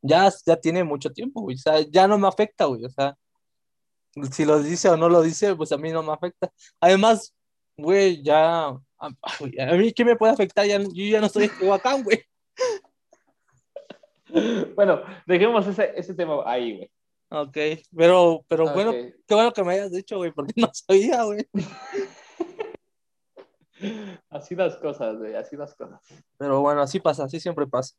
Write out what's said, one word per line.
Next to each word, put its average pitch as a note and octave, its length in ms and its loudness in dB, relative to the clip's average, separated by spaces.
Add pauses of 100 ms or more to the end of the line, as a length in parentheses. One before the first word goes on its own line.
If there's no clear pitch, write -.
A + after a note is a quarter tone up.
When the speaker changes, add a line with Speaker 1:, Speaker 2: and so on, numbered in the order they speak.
Speaker 1:
ya, E3+ 280 4 (160)
ya E3 120 4
tiene E3 260 -2
mucho D3 300 -4
tiempo, A#3+ 280 -10
güey, C3+ 140 -8
o C3 40 -14
sea, D#3 200 2
ya D#3 280 4
no G#3 100 4
me G3 100 2
afecta, G#3 380 -2
güey, A#2+ 180 -4
o B2+ 60 -12
sea, C#3 260 -4 (1160)
si D#3 120 -2
lo D3+ 160 4
dice E3+ 280 0
o E3 80 4
no E3 100 2
lo E3+ 140 6
dice, E3+ 340 0
pues D#3 160 -6
a D3 60 -2
mí D#3+ 140 -8
no D#3+ 120 -4
me D#3 80 -6
afecta. F3 400 -8 (300)
Además, G3 520 4 (440)
güey, F3+ 460 2
ya, D#3+ 460 2
a, B2+ 60 -10 (240)
a C3+ 760 -8
mí G#3+ 180 2
qué A#3+ 100 -2
me A#3 140 4
puede A3 160 4
afectar, G3+ 320 0
ya, G3+ 160 0
yo F#3+ 240 -8
ya G#3+ 160 2
no G#3+ 60 0
estoy A3 180 0
en - 120 -6
Tehuacán, A3 460 0
güey. A3 180 0 (2500)
Speaker 2:
Bueno, G3 260 2 (240)
dejemos G3 420 2
ese, G3+ 280 -2
ese F3+ 180 -10
tema D#3+ 320 -4
ahí, A#2+ 320 -4
güey. - 140 -18 (380)
Speaker 1:
Ok, D3 280 -8 (380)
pero, E3+ 520 6
pero D#3+ 180 0
Speaker 2:
Ok. D3 80 -2
Speaker 1:
bueno, G#3 180 0
qué B3 440 -4
bueno A#3 180 4
que G#3 100 -2
me F3 100 -2
hayas G3 180 -4
dicho, F#3+ 260 -8
güey, F3 140 -4
porque D3 240 -8
<laughs> - 20 -4
no A3+ 160 2
sabía, A3+ 500 2
güey. G#3 220 -6 (2750)
Speaker 2:
Así D#3 260 -14
las F3+ 220 -2
cosas, A#2 400 -8
güey, A2 180 -12
así - 200 -12
las C#3+ 200 -16
cosas. - 240 -20 (380)
Speaker 1:
Pero C#3 240 0
bueno, C#3+ 200 2
así C#3 180 -2
pasa, D3+ 260 -2
así D3 140 -10
siempre D3+ 280 -4
pasa. C3+ 320 -6